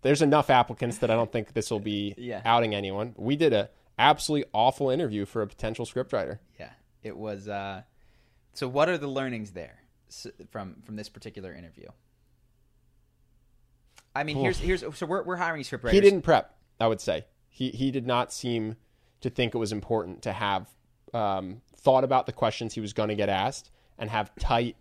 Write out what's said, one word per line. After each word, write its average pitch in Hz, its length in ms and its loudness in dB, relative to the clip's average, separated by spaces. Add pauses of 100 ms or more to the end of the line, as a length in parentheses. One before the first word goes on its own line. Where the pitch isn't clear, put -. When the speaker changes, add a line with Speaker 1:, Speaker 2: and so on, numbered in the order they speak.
Speaker 1:
there's 143 200 4
enough 147 280 4
applicants 123 480 2
that 117 120 2
I 110 40 4
don't 117 180 0
think 113 220 -4
this 110 160 -2
will 107 100 -2
be 101 380 -4
Speaker 2:
Yeah. 120 260 -10
Speaker 1:
outing 113 300 4
anyone. 101 420 -4
We 120 200 0
did 151 160 4
a 101 180 2 (280)
absolutely 147 540 4
awful 131 380 2
interview 117 340 -2
for 113 180 -4
a 101 40 -2
potential 113 400 -8
scriptwriter. 101 520 -4 (220)
Speaker 2:
Yeah, 76 100 -16 (320)
it 104 140 -12
was. 101 320 -10
Uh, 98 340 -8 (720)
so 131 160 -6
what 143 200 4
are 180 100 0
the 143 100 -4
learnings 123 440 -4
there 85 280 -14 (280)
s-, - 180 -18 (240)
from, 98 340 -12
from 107 120 -14
this 107 120 -12
particular 95 460 -16
interview? 82 320 -20 (2250)
I 143 100 -2
mean, 151 140 -4
here's, 135 220 0
Speaker 1:
Oof. - 40 -4 (180)
Speaker 2:
here's, 147 160 -10
so 175 80 -6
we're, 180 180 -4
we're 180 120 -6
hiring 165 260 -4
scriptwriters. 123 300 -4
Speaker 1:
He 196 80 10
didn't 196 220 8
prep, 151 320 4 (260)
I - 60 4
would 113 140 2
say. 82 260 -4 (220)
He, 127 220 -6
he 131 200 -2
did 127 160 -4
not 123 260 0
seem 113 440 -4 (440)
to 127 100 -4
think 120 240 0
it 120 40 0
was 110 140 -2
important 101 500 -4
to 107 100 -4
have, 98 360 -2 (440)
um, 98 480 -2 (160)
thought 131 280 6
about 131 220 2
the 120 60 -8
questions 113 420 -2
he 117 60 -6
was 107 120 -8
gonna 107 220 0
get 101 140 0
asked 101 420 -2 (280)
and 110 120 -8
have 107 260 -4
tight 120 440 0